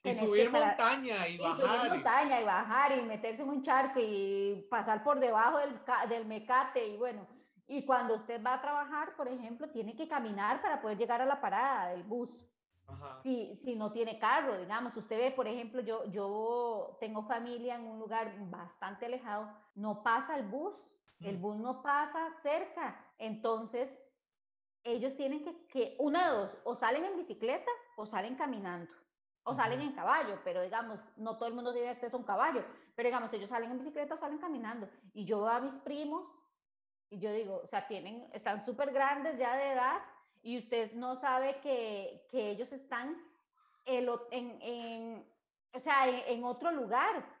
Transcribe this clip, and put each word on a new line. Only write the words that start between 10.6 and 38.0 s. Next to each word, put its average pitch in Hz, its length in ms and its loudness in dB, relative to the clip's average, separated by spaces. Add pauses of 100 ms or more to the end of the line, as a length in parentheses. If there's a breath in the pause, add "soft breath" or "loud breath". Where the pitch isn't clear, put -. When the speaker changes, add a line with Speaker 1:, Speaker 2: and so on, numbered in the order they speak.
Speaker 2:
para 320 180 0
poder 214 180 -2
llegar 233 220 2
a 262 60 4
la 277 140 2
parada 214 480 2
del 180 160 -6
bus. 233 420 -6 (400)
Speaker 1:
Ajá. 135 340 -12
Speaker 2:
Si, 240 360 -2
si 247 180 -6
no 214 160 -2
tiene 220 300 -2
carro, 247 360 4
digamos, 214 400 -4
usted 220 220 -4
ve, 254 140 4
por 254 160 -2
ejemplo, 233 320 -6
yo, 226 320 -4
yo 214 880 -2
tengo 214 260 -6
familia 240 480 -4
en 233 80 -8
un 220 160 -12
lugar 220 340 -4 (160)
bastante 190 580 -10
alejado, 220 440 -6 (240 loud breath)
no 208 300 -2
pasa 254 320 6
el 240 100 0
bus, 294 300 -4 (420)
el 190 200 -4
Speaker 1:
Mm. 175 40 -4
Speaker 2:
bus 208 140 -2
no 254 260 -4
pasa 311 460 2 (120)
cerca, 311 800 -2
entonces 226 840 -2 (840)
ellos 240 320 0
tienen 294 260 -2
que, 339 240 -10
que, - 320 -2
una 311 320 4
de 247 60 4
dos, 202 260 -2
o 233 140 -2
salen 262 280 2
en 381 120 -2
bicicleta 277 540 -2 (260)
o 214 100 -8
salen 220 300 -4
caminando, 196 560 -6 (500)
o - 80 -4
Speaker 1:
Ujú. 151 100 -2
Speaker 2:
salen 233 200 2
en 294 120 -4
caballo, 214 520 2
pero 180 180 -2
digamos, 220 380 -4 (160)
no 220 200 -6
todo 233 120 -4
el 233 80 -6
mundo 247 160 -4
tiene 240 160 -2
acceso 247 280 -6
a 247 40 -2
un 220 60 -10
caballo, 202 380 2 (300 loud breath)
pero 240 140 0
digamos, 233 240 0
ellos 202 180 -6
salen 233 220 -4
en 254 60 -4
bicicleta 294 360 -6
o 320 40 -8
salen 302 200 -6
caminando, 233 500 -6 (240 loud breath)
y 208 120 -8
yo 202 160 2
veo 220 100 2
a 240 100 4
mis 269 180 -6
primos, 294 500 -6 (800)
y 202 120 -12
yo 208 120 -2
digo, 196 300 -4
o - 60 -12
sea, 196 180 -2
tienen, 208 460 -10